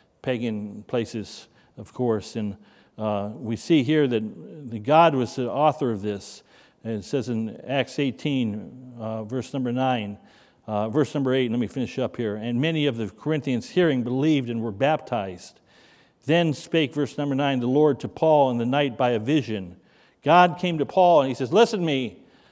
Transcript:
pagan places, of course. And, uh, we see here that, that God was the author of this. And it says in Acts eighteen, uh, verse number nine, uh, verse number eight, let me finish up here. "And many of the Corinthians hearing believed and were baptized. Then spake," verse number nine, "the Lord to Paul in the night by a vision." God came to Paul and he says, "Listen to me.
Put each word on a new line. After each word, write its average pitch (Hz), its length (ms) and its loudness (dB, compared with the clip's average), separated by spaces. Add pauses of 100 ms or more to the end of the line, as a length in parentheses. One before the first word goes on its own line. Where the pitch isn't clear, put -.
(220)
pagan 107 600 -4
places, 113 640 -6 (300)
of 104 140 -18
course. 113 440 -2
And, 104 220 -6 (420)
uh, 104 340 -2
we 113 220 -6
see 156 260 2
here 147 260 2
that, 123 600 -6
that 107 140 -10
God 156 320 6
was 120 200 -2
the 123 140 -4
author 135 420 0
of 101 120 -6
this. 104 400 -8 (400)
And 113 160 -6
it 98 40 -12
says 123 260 -4
in 110 320 -4
Acts 135 360 -2
eighteen, 127 1000 -4
uh, 110 240 -6
verse 120 300 -8
number 127 180 -4
nine, 123 480 -2 (480)
uh, 107 220 -2
verse 139 260 0
number 131 180 0
eight, 131 160 2
let 120 100 -2
me 107 80 -2
finish - 300 -6
up 123 200 -4
here. 107 180 -4
"And 120 260 -4
many 156 240 0
of 123 120 -2
the 110 120 -4
Corinthians 143 640 -4
hearing 151 320 2
believed 131 480 0
and 117 100 -4
were 113 100 -4
baptized. 107 880 -4 (640)
Then 160 280 4
spake," 156 400 0
verse 143 240 -2
number 143 160 -2
nine, 139 260 0
"the 120 80 -2
Lord 147 340 4
to 120 60 -8
Paul 147 440 4
in 120 80 -2
the 117 80 0
night 135 300 0
by 123 140 2
a 113 80 0
vision." 107 580 -2 (460)
God 170 360 6
came 175 180 -2
to 143 80 0
Paul 175 360 6
and 135 80 2
he 120 60 -2
says, 123 160 -4
"Listen 220 280 4
to 175 60 0
me. 131 320 -2 (340)